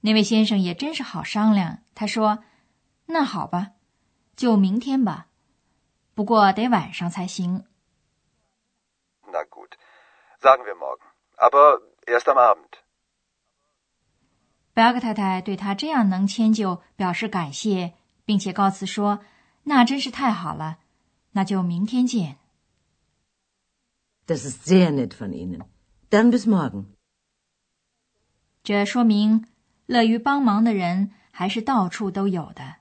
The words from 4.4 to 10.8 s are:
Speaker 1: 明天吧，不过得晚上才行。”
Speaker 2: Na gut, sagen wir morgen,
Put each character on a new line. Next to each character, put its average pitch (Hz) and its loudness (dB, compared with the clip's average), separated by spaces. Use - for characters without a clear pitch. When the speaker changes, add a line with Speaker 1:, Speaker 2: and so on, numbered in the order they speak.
Speaker 1:
明 196 2
天 269 -2
吧， 170 -6
不 214 -6
过 208 4
得 226 -2
晚 196 0
上 175 -6
才 180 -8
行。” 185 -6
Speaker 2:
Na 87 -8
gut, - -20
sagen 131 4
wir 104 -10
morgen, 69 -10